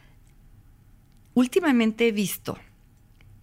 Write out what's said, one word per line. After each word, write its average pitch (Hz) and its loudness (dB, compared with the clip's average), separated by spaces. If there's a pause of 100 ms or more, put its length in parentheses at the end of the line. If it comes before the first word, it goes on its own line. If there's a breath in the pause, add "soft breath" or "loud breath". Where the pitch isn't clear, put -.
(1300 soft breath)
últimamente 240 2
he 233 0
visto - -6 (840)